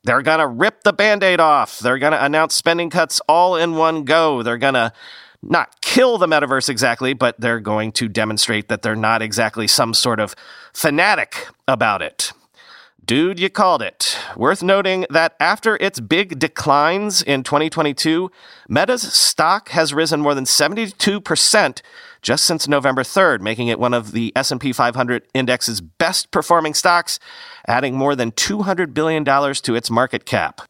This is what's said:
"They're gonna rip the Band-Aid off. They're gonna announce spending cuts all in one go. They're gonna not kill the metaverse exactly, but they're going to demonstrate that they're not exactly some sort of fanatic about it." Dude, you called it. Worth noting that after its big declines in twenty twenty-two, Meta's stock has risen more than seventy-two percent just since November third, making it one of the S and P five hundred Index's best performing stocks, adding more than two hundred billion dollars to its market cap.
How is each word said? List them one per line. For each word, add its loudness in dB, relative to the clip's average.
"They're 2
gonna 2
rip -2
the 4
Band-Aid 2
off. 2
They're 0
gonna 2
announce 2
spending 0
cuts 0
all 4
in 0
one 0
go. 2
They're -2
gonna 0
not -2
kill 2
the 2
metaverse 0
exactly, -2
but 0
they're -2
going -2
to -4
demonstrate -2
that -4
they're -2
not 0
exactly -2
some 2
sort 0
of -4
fanatic -2
about 0
it." -8
Dude, 0
you -2
called 2
it. -6
Worth 0
noting 2
that 2
after 0
its -4
big -2
declines 0
in -2
twenty -2
twenty-two, -2
Meta's -2
stock 0
has 0
risen 0
more 2
than -4
seventy-two 0
percent 0
just 0
since -2
November 0
third, 2
making -4
it -2
one 0
of -4
the -4
S -2
and -4
P -4
five 0
hundred -2
Index's -2
best -4
performing 2
stocks, 2
adding 0
more 2
than -2
two -4
hundred -2
billion 0
dollars 0
to -2
its -4
market -2
cap. -4